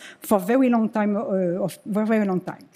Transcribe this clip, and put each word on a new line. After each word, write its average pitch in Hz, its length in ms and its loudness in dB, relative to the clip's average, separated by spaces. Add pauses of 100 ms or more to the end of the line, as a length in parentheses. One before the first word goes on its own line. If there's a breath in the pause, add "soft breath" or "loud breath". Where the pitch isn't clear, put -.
(200 loud breath)
for - 180 2
very 247 300 2
long 226 220 2
time, 208 260 0
uh, 190 480 -2
of 180 120 -6 (100)
very 214 380 0
long 185 160 0
time. - 240 -12 (120)